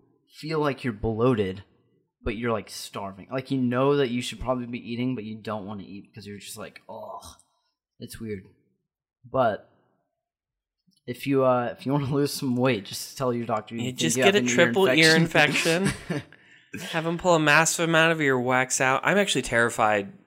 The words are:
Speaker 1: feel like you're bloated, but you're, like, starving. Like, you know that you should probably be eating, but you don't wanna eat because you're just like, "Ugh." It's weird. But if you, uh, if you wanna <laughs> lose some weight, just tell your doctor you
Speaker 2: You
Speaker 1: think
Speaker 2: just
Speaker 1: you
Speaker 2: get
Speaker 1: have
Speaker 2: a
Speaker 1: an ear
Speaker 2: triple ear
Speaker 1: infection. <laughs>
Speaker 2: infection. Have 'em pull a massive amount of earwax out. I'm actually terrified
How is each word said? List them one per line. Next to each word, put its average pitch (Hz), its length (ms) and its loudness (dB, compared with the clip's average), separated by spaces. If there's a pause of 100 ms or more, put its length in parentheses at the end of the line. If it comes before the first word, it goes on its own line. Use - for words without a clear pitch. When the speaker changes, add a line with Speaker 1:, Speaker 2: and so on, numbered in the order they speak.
(380)
Speaker 1:
feel 156 220 -4
like 143 240 -2
you're 123 100 -2
bloated, 107 680 0 (600)
but 123 100 -4
you're, 117 160 -4
like, 104 180 -4
starving. 98 640 -12
Like, 131 200 -8
you 139 80 0
know 127 380 2
that 135 120 0
you 120 120 -4
should - 200 -10
probably 123 240 -4
be 120 140 -10 (120)
eating, 123 240 -4
but 113 80 -8
you 107 140 -10
don't 107 280 -8
wanna 101 180 -12
eat 98 280 -18
because 101 160 -18
you're 101 120 -14
just - 180 -16
like, 92 320 -16
"Ugh." 107 340 -14 (760)
It's 120 200 -16
weird. 104 240 -10 (880)
But 117 380 -2 (1400)
if 127 200 -10
you, 135 160 2
uh, 123 340 2
if - 80 -18
you 127 60 -2
wanna 143 140 0
<laughs> 123 80 -4
lose 143 200 0
some 127 220 -4
weight, 123 300 0
just - 320 -12
tell 127 160 -2
your 117 120 -4
doctor 110 300 -4
you 117 60 -6
Speaker 2:
You 123 80 -4
Speaker 1:
think 127 100 -8
Speaker 2:
just - 180 0
Speaker 1:
you 131 60 2
Speaker 2:
get 190 100 6
Speaker 1:
have 208 100 2
Speaker 2:
a - 20 0
Speaker 1:
an 123 40 0
ear - 60 0
Speaker 2:
triple 175 320 4
ear 160 280 6
Speaker 1:
infection. 165 680 2
<laughs> - 260 -4
Speaker 2:
infection. 147 120 -4 (680)
Have 165 160 -4
'em 170 100 -2
pull 175 180 4
a 160 40 4
massive 156 480 4
amount 165 240 4
of 160 80 0
earwax 127 600 2
out. 131 240 2
I'm 170 120 2
actually 190 260 0
terrified 110 680 2 (160)